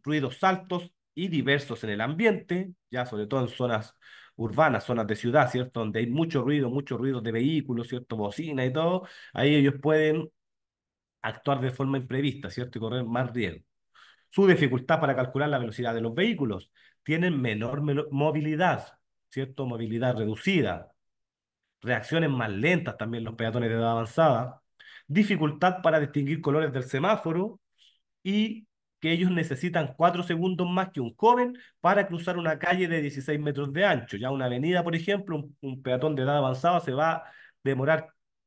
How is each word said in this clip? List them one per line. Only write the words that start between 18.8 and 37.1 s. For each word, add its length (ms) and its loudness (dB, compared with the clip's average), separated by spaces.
¿cierto? 380 -6
Movilidad 500 -2
reducida. 760 -2
Reacciones 480 0
más 220 -2
lentas 460 0
también 260 -6
los 120 -10
peatones 340 0
de 60 0
edad 160 2
avanzada. 720 2
Dificultad 760 2
para 180 4
distinguir 420 -2
colores 320 0
del 100 -2
semáforo 760 0
y 460 -2
que 120 0
ellos 180 2
necesitan 680 -2
cuatro 280 2
segundos 440 0
más 220 0
que 100 -8
un 160 -4
joven 400 4
para 280 4
cruzar 300 -4
una 200 0
calle 300 0
de 140 0
dieciséis 380 -4
metros 320 -4
de 140 2
ancho. 320 0
Ya 140 -4
una 140 -2
avenida, 380 0
por 120 -2
ejemplo, 400 -2
un, 260 -8
un 220 -8
peatón 320 0
de 80 -2
edad 140 2
avanzada 420 2
se 140 -4
va 180 2